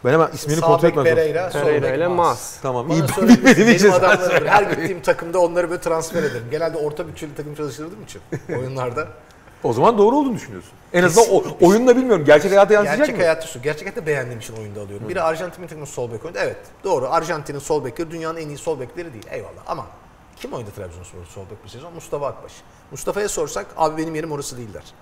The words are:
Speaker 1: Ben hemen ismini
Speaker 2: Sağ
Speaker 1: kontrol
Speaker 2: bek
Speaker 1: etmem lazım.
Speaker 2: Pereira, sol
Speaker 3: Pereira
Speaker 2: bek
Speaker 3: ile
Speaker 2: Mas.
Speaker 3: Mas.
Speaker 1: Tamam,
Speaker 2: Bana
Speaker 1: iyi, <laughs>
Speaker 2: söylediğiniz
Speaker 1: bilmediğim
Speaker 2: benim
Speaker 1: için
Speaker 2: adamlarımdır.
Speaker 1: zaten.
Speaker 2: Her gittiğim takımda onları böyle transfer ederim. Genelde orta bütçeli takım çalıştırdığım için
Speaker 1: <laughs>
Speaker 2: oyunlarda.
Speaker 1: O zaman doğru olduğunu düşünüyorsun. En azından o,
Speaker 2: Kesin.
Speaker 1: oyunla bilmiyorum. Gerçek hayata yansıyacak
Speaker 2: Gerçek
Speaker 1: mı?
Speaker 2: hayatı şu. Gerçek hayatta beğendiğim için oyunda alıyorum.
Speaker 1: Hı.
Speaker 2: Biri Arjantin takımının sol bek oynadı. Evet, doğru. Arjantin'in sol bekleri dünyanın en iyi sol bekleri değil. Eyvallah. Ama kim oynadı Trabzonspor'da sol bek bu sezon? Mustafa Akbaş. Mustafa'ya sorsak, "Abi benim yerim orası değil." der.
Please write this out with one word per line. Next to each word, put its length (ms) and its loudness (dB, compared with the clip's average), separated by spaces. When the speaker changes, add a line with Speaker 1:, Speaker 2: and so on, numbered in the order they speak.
Speaker 1:
Ben 80 4
hemen 220 4
ismini 220 -4
Speaker 2:
Sağ 100 0
Speaker 1:
kontrol 220 4
Speaker 2:
bek 40 4
Speaker 1:
etmem 140 0
lazım. 100 4
Speaker 2:
Pereira, 340 0
sol 100 -4
Speaker 3:
Pereira 280 2
Speaker 2:
bek 80 -2
Speaker 3:
ile 120 -2
Speaker 2:
Mas. 80 -2
Speaker 3:
Mas. 340 -6
Speaker 1:
Tamam, 260 -4
Speaker 2:
Bana 100 0
Speaker 1:
iyi, 100 0
<laughs> 60 -4
Speaker 2:
söylediğiniz 300 8
Speaker 1:
bilmediğim 240 8
Speaker 2:
benim 80 6
Speaker 1:
için 140 6
Speaker 2:
adamlarımdır. 400 4
Speaker 1:
zaten. 160 2
Speaker 2:
Her 160 4
gittiğim 400 -4
takımda 380 -2
onları 300 2
böyle 100 -6
transfer 420 -4
ederim. 280 -6
Genelde 280 -4
orta 300 -6
bütçeli 260 -14
takım 200 -12
çalıştırdığım 500 -12
için 160 -18
Speaker 1:
<laughs> 100 -6
Speaker 2:
oyunlarda. 480 -6
Speaker 1:
O 100 0
zaman 260 2
doğru 180 4
olduğunu 180 0
düşünüyorsun. 380 -12
En 100 4
azından 320 6
o, 80 4
Speaker 2:
Kesin. 140 -8
Speaker 1:
oyunla 300 6
bilmiyorum. 280 2
Gerçek 280 8
hayata 220 6
yansıyacak 240 2
Speaker 2:
Gerçek 180 0
Speaker 1:
mı? 60 0
Speaker 2:
hayatı 260 0
şu. 140 -14
Gerçek 200 -4
hayatta 240 -10
beğendiğim 340 -4
için 160 -14
oyunda 240 -12
alıyorum. 240 -12
Speaker 1:
Hı. 40 -10
Speaker 2:
Biri 140 -4
Arjantin 400 -4
takımının 220 -14
sol 280 -8
bek 120 -12
oynadı. 180 -10
Evet, 140 -4
doğru. 260 0
Arjantin'in 480 -4
sol 260 -4
bekleri 260 -8
dünyanın 300 -8
en 80 -12
iyi 100 -14
sol 220 -6
bekleri 320 -12
değil. 180 -18
Eyvallah. 360 -14
Ama 200 -10
kim 160 -14
oynadı 240 -12
Trabzonspor'da 500 -16
sol 160 -18
bek 220 -20
bu 40 -20
sezon? 260 -20
Mustafa 320 -8
Akbaş. 260 -12
Mustafa'ya 380 -6
sorsak, 380 -6
"Abi 260 -2
benim 120 -6
yerim 180 -8
orası 240 -10
değil." 180 -14
der. 100 -16